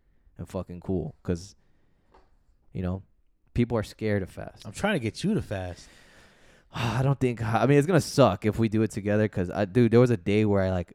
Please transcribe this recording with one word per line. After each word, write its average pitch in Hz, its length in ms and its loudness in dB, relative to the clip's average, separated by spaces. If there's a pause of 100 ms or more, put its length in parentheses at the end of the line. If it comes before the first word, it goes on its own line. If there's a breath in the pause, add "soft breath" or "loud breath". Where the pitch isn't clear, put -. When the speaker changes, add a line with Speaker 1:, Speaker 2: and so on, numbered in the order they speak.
(360)
Speaker 1:
and 87 120 -12
fucking 90 320 -10
cool 95 420 -4
'cause, 90 320 -6 (1160 soft breath)
you 95 100 -8
know, 92 220 -4 (500)
people 120 240 0
are 104 60 -2
scared 101 400 -2
of 82 60 -10
fast. - 360 -18
Speaker 2:
I'm 101 60 -14
trying 208 220 -2
to 165 40 0
get 113 240 -6
you 208 120 0
to 143 80 -2
fast. 92 440 -10 (460 loud breath)
Speaker 1:
<sighs> - 420 -20
I 120 300 -2
don't 139 160 0
think, 120 200 0
I 110 260 0
mean, 143 120 6
it's 143 80 4
gonna 175 140 4
suck 113 440 2
if 107 140 0
we 113 100 2
do 107 140 0
it 107 80 0
together 104 380 0
'cause 90 200 -4
I, 101 160 -2
dude, 110 280 2
there 117 80 8
was 123 100 6
a 113 60 2
day 101 280 2
where 98 200 2
I, 92 60 0
like, 90 240 -2